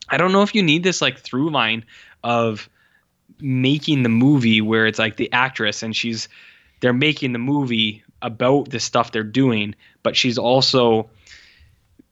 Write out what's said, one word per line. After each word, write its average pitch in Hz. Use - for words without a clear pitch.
I -
don't 180
know 202
if 202
you 208
need 165
this, 180
like, 135
through 143
line 113
of 117
making 139
the 123
movie 117
where 110
it's, 107
like, 110
the 120
actress 123
and 110
she's, 113
they're 123
making 139
the 120
movie 120
about 123
the 113
stuff -
they're 110
doing, 107
but 113
she's 123
also 120